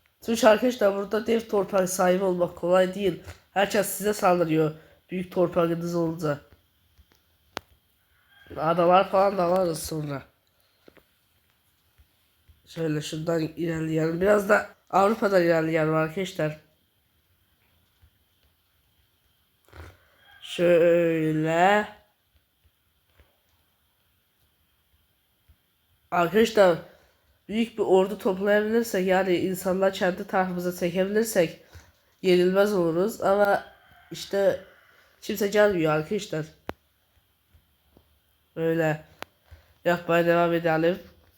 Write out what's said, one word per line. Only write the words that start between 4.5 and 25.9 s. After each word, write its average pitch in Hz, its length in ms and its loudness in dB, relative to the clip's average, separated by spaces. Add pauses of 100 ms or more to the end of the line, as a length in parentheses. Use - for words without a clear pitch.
Büyük 180 220 -10
torpağınız 170 640 -2
olunca. 165 440 -4 (2250)
Adalar 175 540 2
falan 190 280 2
da 185 40 -2
alırız 175 400 -2
sonra. 147 400 -8 (2500)
Şöyle 156 360 -4
şuradan 165 380 -4
ilerleyelim. 160 800 -4
Biraz 202 280 2
da 208 200 2 (220)
Avrupa'dan 196 520 2
ilerleyelim 160 520 2
arkadaşlar. 160 640 -4 (3750)
Şöyle. 170 1500 2 (4000)